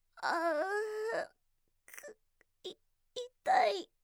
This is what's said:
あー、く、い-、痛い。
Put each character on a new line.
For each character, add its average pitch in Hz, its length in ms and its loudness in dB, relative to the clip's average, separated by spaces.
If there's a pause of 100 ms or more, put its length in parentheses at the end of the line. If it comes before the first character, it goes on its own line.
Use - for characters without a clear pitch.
(220)
あ 330 300 2 (640)
ー、 - 120 -4 (600)
く、 - 300 -18 (480)
い-、 370 120 -12 (380)
痛 - 560 2
い。 392 200 -4 (140)